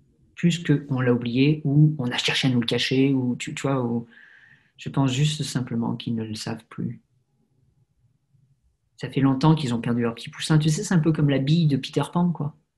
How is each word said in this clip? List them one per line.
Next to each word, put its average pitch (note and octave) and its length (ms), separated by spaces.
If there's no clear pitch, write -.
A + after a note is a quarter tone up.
Plus E3+ 240
qu'on C#3+ 420
l'a B2 140
oublié, B2+ 500
ou D3+ 360
on B2 100
a - 80
cherché - 300
à - 20
nous B2 100
le A#2 60
cacher, C3+ 480
ou B2 220
tu, D3+ 180
tu - 80
vois, C3+ 220
ou A#2 240
je - 100
pense C3+ 240
juste D3 320
simplement A#2 500
qu'ils A#2 220
ne A2+ 80
le G#2+ 100
savent A2+ 340
plus. A#2+ 320
Ça - 140
fait C3+ 100
longtemps C#3 360
qu'ils B2 180
ont A2+ 60
perdu A#2+ 220
leur A#2 120
petit - 140
poussin. - 300
Tu D#3 100
sais, G3 160
c'est G3 100
un E3 60
peu E3 100
comme D#3 180
la C3+ 120
bille D#3 260
de C#3 100
Peter C3+ 360
Pan, F3 180
quoi. D3+ 260